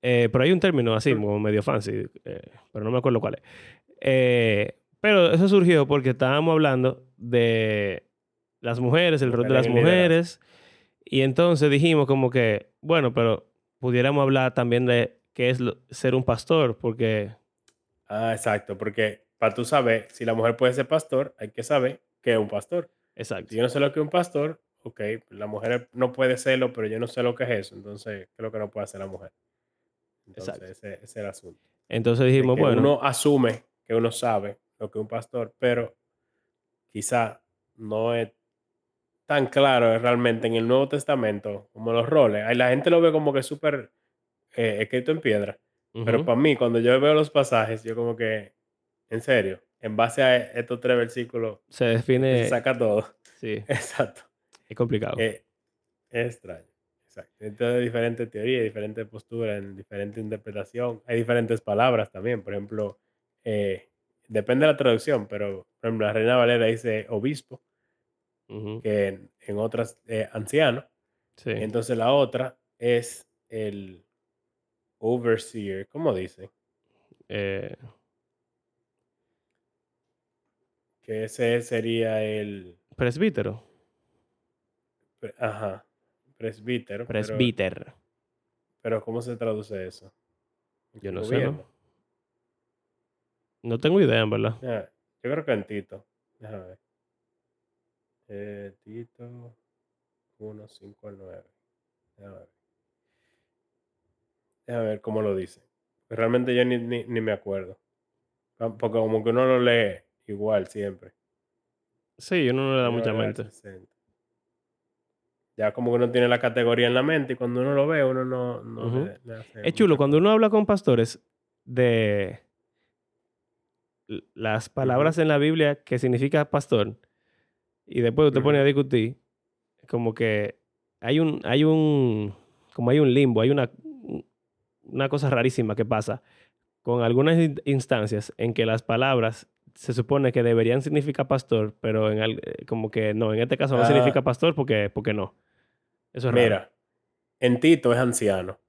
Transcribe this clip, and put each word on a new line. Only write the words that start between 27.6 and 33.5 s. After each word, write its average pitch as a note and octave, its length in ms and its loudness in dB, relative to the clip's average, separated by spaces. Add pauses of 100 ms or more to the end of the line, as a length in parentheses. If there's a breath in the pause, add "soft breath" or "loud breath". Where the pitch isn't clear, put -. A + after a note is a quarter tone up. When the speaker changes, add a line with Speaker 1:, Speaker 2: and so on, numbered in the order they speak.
Speaker 2:
entonces, G2+ 520 -14
¿qué - 100 -20
es A2+ 60 -12
lo A2 80 -8
que A2 80 -10
no G#2 100 -8
puede G#2 140 -8
hacer F#2+ 160 -14
la F#2+ 80 -10
mujer? F#2+ 240 -16 (960)
Entonces, F#2+ 280 -14
Speaker 1:
Exacto. F#2 160 -20
Speaker 2:
ese, G2 240 -16
ese - 100 -20
es - 120 -20
el G#2 80 -8
asunto. F#2+ 340 -16 (300)
Speaker 1:
Entonces A#2 360 2
Speaker 2:
De B2+ 60 6
Speaker 1:
dijimos, B2+ 240 4
Speaker 2:
que D3+ 60 2
Speaker 1:
bueno. B2+ 180 4
Speaker 2:
uno C#3 240 4
asume C3+ 600 2 (220)